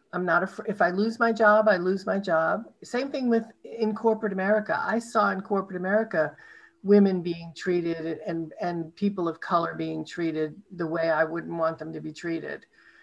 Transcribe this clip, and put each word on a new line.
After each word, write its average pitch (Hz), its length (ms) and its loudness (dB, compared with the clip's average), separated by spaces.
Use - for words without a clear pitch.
I'm 185 120 -4
not 175 200 2
af-, - 240 -8
if 202 120 0
I 180 100 4
lose 214 280 -2
my 233 140 4
job, 214 360 6
I 196 80 6
lose 185 300 0
my 196 120 0
job." 175 480 0
Same 262 260 -4
thing 262 180 -2
with, 226 180 2
in 214 300 -2
corporate 220 380 0
America. 190 480 0
I 208 200 -2
saw 208 320 2
in 190 80 -6
corporate 196 400 -4
America, 185 560 0
women 196 380 8
being 170 340 -6
treated 165 680 -2
and, 165 340 -4
and 170 340 -4
people 202 320 -2
of 165 140 -4
color 170 340 0
being 160 300 -6
treated 156 500 -4
the 170 100 -4
way 165 240 -2
I 160 140 2
wouldn't 165 300 -6
want 160 240 -2
them 156 160 -10
to 156 60 -10
be 151 120 -10
treated. 151 540 -8